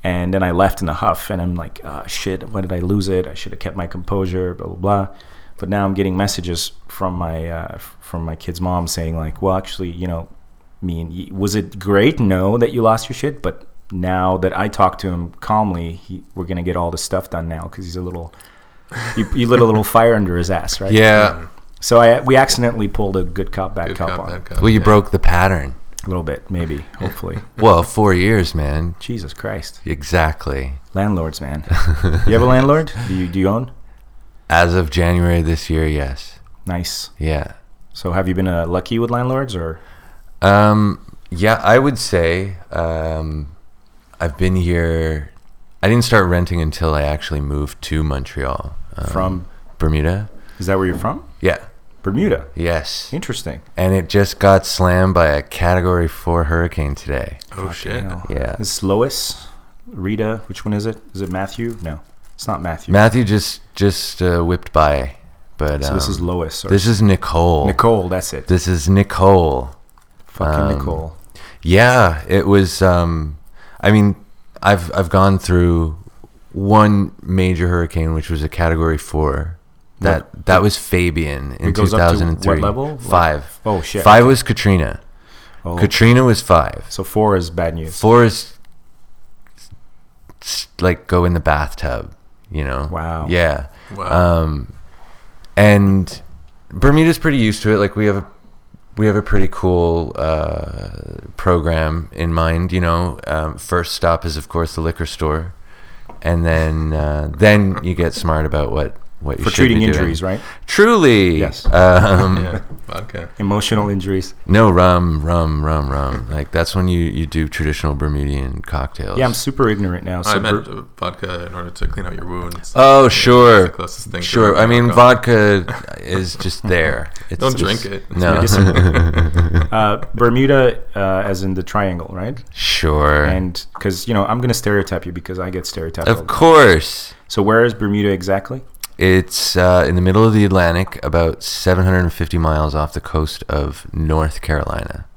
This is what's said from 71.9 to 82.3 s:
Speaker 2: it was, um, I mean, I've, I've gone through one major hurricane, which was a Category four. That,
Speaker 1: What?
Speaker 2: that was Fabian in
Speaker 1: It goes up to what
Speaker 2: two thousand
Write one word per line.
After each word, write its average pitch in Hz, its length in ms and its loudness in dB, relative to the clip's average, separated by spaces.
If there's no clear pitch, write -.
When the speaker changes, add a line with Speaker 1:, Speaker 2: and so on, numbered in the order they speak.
Speaker 2:
it 98 180 2
was, 98 340 4
um, 85 560 2
I 101 100 2
mean, 104 240 4
I've, 90 300 2
I've 92 160 -2
gone 95 280 4
through 85 600 2
one 101 580 4
major 92 460 0
hurricane, 85 460 -2
which 78 160 -4
was 80 120 -2
a 78 80 -4
Category 82 480 0
four. 76 600 -4
That, 85 320 -4
Speaker 1:
What? - 120 -14
Speaker 2:
that 90 160 4
was 104 160 2
Fabian 76 800 -4
in - 100 -2
Speaker 1:
It - 40 0
goes 95 200 2
up 110 60 2
to 87 60 4
what 85 80 4
Speaker 2:
two 80 60 2
thousand 82 220 0